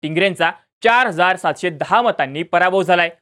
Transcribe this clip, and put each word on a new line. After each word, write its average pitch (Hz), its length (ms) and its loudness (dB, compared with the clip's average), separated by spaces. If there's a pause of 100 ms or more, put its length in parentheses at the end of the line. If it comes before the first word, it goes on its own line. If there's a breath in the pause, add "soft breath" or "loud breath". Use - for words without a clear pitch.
टिंगरेंचा 170 480 -2 (320)
चार 240 240 4
हजार 180 300 0
सातशे 180 340 -4
दहा 165 320 0
मतांनी 156 400 -2
पराभव 180 400 0
झालाय. 175 280 2 (120)